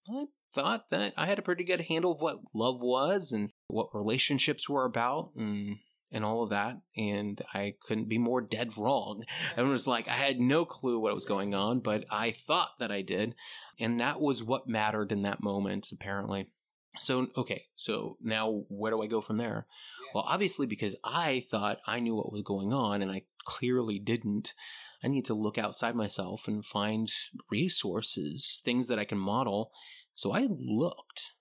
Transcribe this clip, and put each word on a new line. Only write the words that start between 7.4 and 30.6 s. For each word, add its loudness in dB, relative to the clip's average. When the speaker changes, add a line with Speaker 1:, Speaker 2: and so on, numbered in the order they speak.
Speaker 1:
I -2
couldn't -2
be 0
more 2
dead -4
wrong. -2
I 2
was 4
like, 0
I 0
had 2
no 6
clue 0
what 4
was -2
going 0
on, 2
but 0
I 0
thought -2
that -2
I -2
did. -2
And 2
that 0
was 2
what -2
mattered 0
in 0
that -2
moment, -2
apparently. -4
So, 2
okay, -4
so -4
now 0
where -2
do 2
I -4
go 2
from -2
there? -2
Speaker 2:
Yeah. -16
Speaker 1:
Well, 0
obviously, 2
because -2
I 0
thought 0
I -2
knew 2
what -2
was -4
going 0
on 2
and 0
I -4
clearly 0
didn't, 0
I 2
need 2
to 0
look 0
outside 0
myself -2
and -2
find 0
resources, 0
things 2
that 2
I 0
can -2
model. 0
So 0
I 2
looked -2